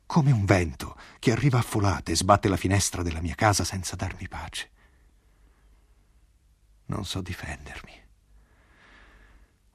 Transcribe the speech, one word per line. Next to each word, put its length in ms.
come 260
un 140
vento 500
che 120
arriva 260
a 60
folate 480
e 40
sbatte 320
la 80
finestra 460
della 180
mia 160
casa 300
senza 300
darmi 340
pace. 420
Non 180
so 180
difendermi, 720